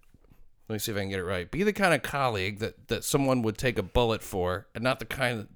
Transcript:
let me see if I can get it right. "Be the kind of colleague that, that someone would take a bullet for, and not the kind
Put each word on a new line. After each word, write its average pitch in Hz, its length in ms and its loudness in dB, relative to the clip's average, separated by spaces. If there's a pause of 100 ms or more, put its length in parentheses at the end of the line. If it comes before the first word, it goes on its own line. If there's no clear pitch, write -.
(680)
let 110 60 -4
me 104 40 -2
see 110 140 -4
if 101 60 0
I - 20 0
can 98 80 -2
get 98 100 -2
it 90 60 -2
right. 90 260 -4
"Be 185 140 0
the 208 80 4
kind 196 200 4
of 139 120 2
colleague 107 560 0
that, - 260 -6
that 104 160 -2
someone 131 400 4
would 110 160 0
take 123 200 0
a 101 40 0
bullet 113 400 2
for, 90 500 -2
and 110 120 -8
not 127 160 0
the - 60 -6
kind 120 500 -2